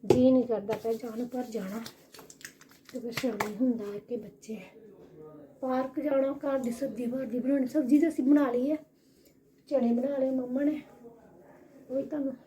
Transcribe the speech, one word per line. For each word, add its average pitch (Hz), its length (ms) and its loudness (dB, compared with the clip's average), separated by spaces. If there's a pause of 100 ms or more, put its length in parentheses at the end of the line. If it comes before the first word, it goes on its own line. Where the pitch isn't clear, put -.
ਜੀਅ 254 260 8
ਨਹੀਂ 254 120 6
ਕਰਦਾ 220 300 -2 (100)
ਪਿਆ 226 100 -2
ਜਾਣ, 226 320 -8
ਪਰ 247 180 -6
ਜਾਣਾ। 214 380 -8 (1120)
ਤੇ 262 60 -8
ਫਿਰ 233 120 -8
ਸ਼ਾਮੀ 214 440 -4
ਹੁੰਦਾ 220 380 0
ਹੈ 202 60 -8
ਕਿ 240 160 -10
ਬੱਚੇ 208 460 -12 (1000)
ਪਾਰਕ 262 380 -2
ਜਾਣਾ, 269 320 2
ਘਰ 277 280 -2
ਦੀ 233 120 -2
ਸਬਜ਼ੀ 240 340 -4
ਭਾਜੀ 247 340 -4
ਬਣਾਉਣੀ। 262 280 2
ਸਬਜ਼ੀ 285 320 4
ਤਾਂ 320 100 4
ਅਸੀਂ 285 140 -2
ਬਣਾ 277 280 6
ਲਈ 254 200 0
ਹੈ, 311 60 0 (920)
ਚਣੇ 240 260 2
ਬਣਾ 269 240 0
ਲਏ 262 120 2
ਮੰਮਾ 254 340 -2
ਨੇ, 302 180 0 (1080)
ਉਹ 254 60 -4
ਵੀ 269 80 0
ਤੁਹਾਨੂੰ 277 300 -4 (140)